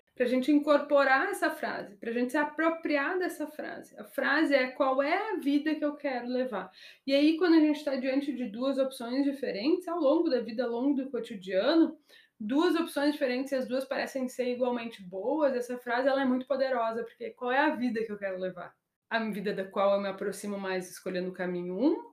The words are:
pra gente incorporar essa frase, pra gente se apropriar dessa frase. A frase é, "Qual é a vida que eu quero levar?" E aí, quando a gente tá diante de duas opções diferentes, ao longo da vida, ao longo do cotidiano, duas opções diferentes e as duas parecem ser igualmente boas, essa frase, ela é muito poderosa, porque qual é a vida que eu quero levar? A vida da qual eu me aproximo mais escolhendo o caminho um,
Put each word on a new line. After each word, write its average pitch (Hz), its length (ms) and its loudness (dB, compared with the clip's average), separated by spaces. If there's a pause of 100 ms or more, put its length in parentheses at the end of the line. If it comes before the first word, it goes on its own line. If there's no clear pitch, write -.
(140)
pra 247 140 0
gente 254 240 2
incorporar 285 800 4
essa 349 200 0
frase, - 460 -8
pra 233 160 -8
gente 247 200 -2
se 302 60 0
apropriar 311 800 0
dessa 330 300 -4
frase. - 500 -12
A 214 60 -14
frase 277 500 2
é, 262 140 4
"Qual 269 340 2
é 381 300 0
a 359 60 -2
vida 285 360 2
que 302 100 -2
eu 294 120 0
quero 247 320 -4
levar?" 247 420 -2 (380)
E 269 80 4
aí, 311 220 6
quando 330 180 6
a 320 40 10
gente 302 240 4
tá 269 120 -2
diante 269 380 0
de 240 120 -4
duas 247 320 -2
opções 262 460 -2
diferentes, 269 640 -2
ao 339 120 -2
longo 320 300 4
da 247 120 2
vida, 226 220 -4
ao 233 60 -2
longo 254 320 0
do - 80 -6
cotidiano, 220 880 2 (420)
duas 302 360 2
opções 294 380 0
diferentes 269 380 -2
e 277 40 0
as 233 120 -2
duas 262 180 -2
parecem 254 440 -4
ser 247 220 -4
igualmente 240 500 -4
boas, 247 540 0
essa 247 240 -6
frase, 247 280 0
ela 269 140 2
é 269 40 0
muito 254 200 0
poderosa, 233 580 -2
porque 226 280 -12
qual 247 200 -6
é 262 60 2
a 294 180 2
vida 220 280 -2
que 214 80 -6
eu 202 60 -8
quero 196 200 -6
levar? 175 380 -8 (340)
A 226 100 -2
vida 202 340 -4
da 190 100 -4
qual 196 320 2
eu 202 60 0
me 196 80 -4
aproximo 196 500 -6
mais 185 320 -4
escolhendo 180 380 -6
o 185 40 -10
caminho 180 460 -4
um, 320 340 0